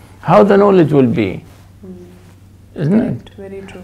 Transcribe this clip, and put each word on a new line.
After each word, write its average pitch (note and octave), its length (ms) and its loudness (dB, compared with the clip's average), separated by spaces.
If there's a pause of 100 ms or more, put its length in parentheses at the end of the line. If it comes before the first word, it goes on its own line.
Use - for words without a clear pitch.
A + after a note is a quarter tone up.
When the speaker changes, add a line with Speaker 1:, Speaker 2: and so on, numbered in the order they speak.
(200)
Speaker 1:
how G3+ 240 4
the G3+ 140 2
knowledge F#3+ 340 2
will C#3 140 4
be? G#2 380 -4 (420)
Speaker 2:
Mm. F#3 80 -18 (800)
Speaker 1:
Isn't F3+ 260 0
it? B3+ 80 -4
Speaker 2:
Correct. - 280 -12
Very G3 260 -18
true. - 220 -20